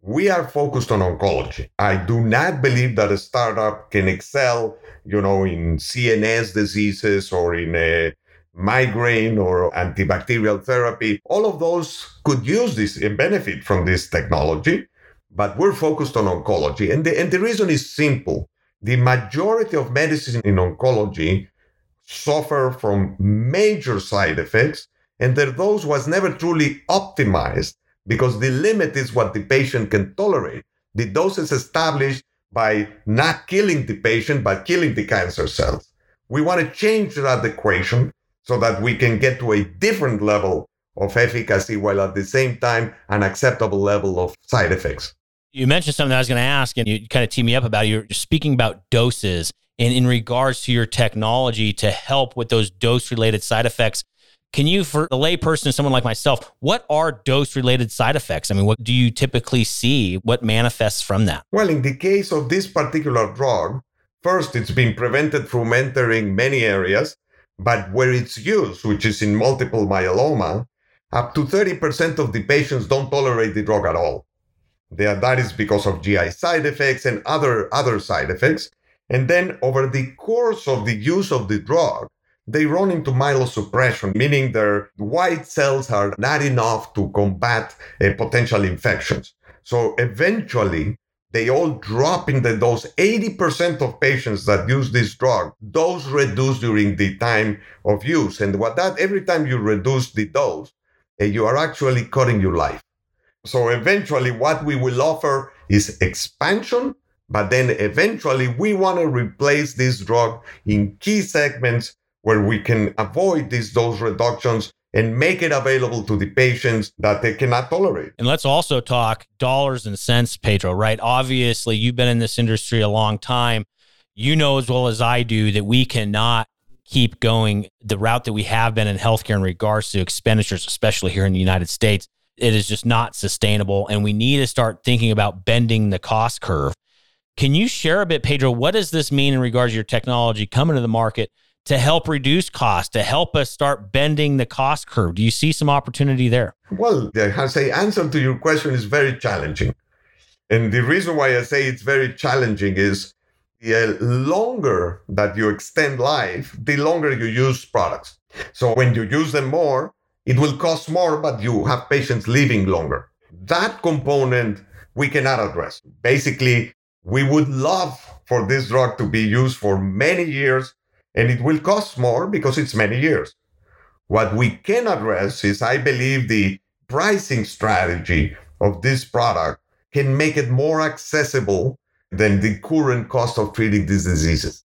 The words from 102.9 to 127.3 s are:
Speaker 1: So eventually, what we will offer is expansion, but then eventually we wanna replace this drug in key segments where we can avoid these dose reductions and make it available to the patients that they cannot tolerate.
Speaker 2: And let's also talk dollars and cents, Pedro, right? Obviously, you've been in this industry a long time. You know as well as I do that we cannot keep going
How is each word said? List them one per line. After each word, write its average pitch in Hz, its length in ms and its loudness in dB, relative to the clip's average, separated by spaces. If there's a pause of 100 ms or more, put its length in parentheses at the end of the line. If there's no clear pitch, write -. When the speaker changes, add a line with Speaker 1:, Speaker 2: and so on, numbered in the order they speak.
Speaker 1:
So 123 240 0
eventually, 127 640 0
what 143 320 0
we 147 120 -2
will 127 260 0
offer 143 500 0 (180)
is - 320 2
expansion, 208 920 -4 (340)
but 104 200 -2
then 127 220 2
eventually 135 760 0
we 160 260 0
wanna 185 320 2
replace 143 680 0
this 127 260 0
drug 113 420 0 (240)
in 104 340 0
key 208 220 0
segments 127 720 -2 (320)
where 107 160 4
we 104 160 2
can 107 380 0
avoid 143 520 0
these 113 220 -4
dose 113 300 0
reductions 117 680 -2 (240)
and 113 240 0
make 180 240 2
it 160 120 0
available 127 500 0
to 104 140 -2
the 98 120 -2
patients 123 720 0
that 104 220 0
they 113 120 0
cannot 123 360 -2
tolerate. 170 500 0
Speaker 2:
And 117 80 0
let's 151 160 0
also 139 380 2
talk 113 440 -2 (120)
dollars 131 480 0
and 101 120 -6
cents, 120 380 0
Pedro, 95 380 0
right? 110 260 0
Obviously, 123 800 0
you've 120 180 0
been 123 140 2
in 117 100 2
this 113 180 -2
industry 113 440 0
a 104 80 2
long 107 280 0
time. 120 460 0 (500)
You 131 220 0
know 143 220 4
as 123 120 -2
well 123 180 2
as 113 120 -2
I 120 240 2
do 107 300 0
that 104 100 0
we 120 220 4
cannot 110 640 0 (340)
keep - 380 0
going 110 480 2 (120)